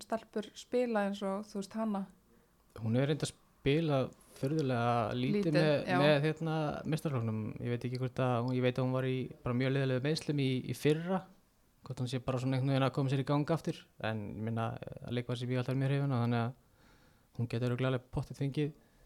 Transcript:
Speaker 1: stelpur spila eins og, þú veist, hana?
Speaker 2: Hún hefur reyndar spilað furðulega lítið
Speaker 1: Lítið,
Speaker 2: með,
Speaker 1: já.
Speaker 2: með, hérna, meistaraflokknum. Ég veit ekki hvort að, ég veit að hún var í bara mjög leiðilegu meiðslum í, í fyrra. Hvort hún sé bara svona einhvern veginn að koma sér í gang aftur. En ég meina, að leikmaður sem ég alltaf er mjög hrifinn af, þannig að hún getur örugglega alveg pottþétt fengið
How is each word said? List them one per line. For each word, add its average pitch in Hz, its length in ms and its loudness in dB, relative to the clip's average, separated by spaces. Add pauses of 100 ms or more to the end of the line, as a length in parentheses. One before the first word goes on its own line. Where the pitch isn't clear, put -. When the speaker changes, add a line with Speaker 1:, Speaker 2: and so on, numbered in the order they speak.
Speaker 1:
stelpur - 520 -6
spila 233 540 0
eins 202 160 -4
og, 196 220 -4
þú 202 160 -8
veist, 190 120 -12
hana? 214 320 -2 (720)
Speaker 2:
Hún 110 200 0
hefur 135 120 4
reyndar 147 240 0
spilað 143 800 0 (240)
furðulega 120 800 0
lítið 127 320 0
Speaker 1:
Lítið, 160 80 2
Speaker 2:
með, 151 340 4
Speaker 1:
já. 185 120 2
Speaker 2:
með, 147 220 6
hérna, 156 340 0 (280)
meistaraflokknum. 120 560 -2 (220)
Ég 120 80 -4
veit 120 160 -4
ekki 123 140 -4
hvort 127 200 -2
að, 127 360 2
ég 127 60 2
veit 123 140 4
að 135 80 0
hún 127 80 2
var 127 120 0
í 131 120 0 (280)
bara 123 120 0
mjög 131 160 2
leiðilegu 131 320 2
meiðslum 151 360 0
í, 135 100 2 (160)
í 123 100 -4
fyrra. 170 460 2 (640)
Hvort - 140 -10
hún 123 100 -4
sé 131 140 -4
bara 131 160 -2
svona 131 180 0
einhvern 135 160 2
veginn 135 100 4
að 135 100 2
koma 135 160 0
sér 139 100 2
í 131 60 -2
gang 147 260 2
aftur. 165 260 -2 (240)
En 107 340 -4
ég 107 80 -6
meina, 113 340 -2 (280)
að 117 80 -6
leikmaður 120 240 -4
sem 123 120 -6
ég 127 100 0
alltaf 127 160 -2
er 131 40 0
mjög 135 120 2
hrifinn 139 200 2
af, 120 120 2
þannig 117 200 2
að 123 100 -2 (840)
hún 117 120 -2
getur 120 200 0
örugglega 127 240 0
alveg 123 180 -2
pottþétt - 280 -6
fengið 147 320 0 (340)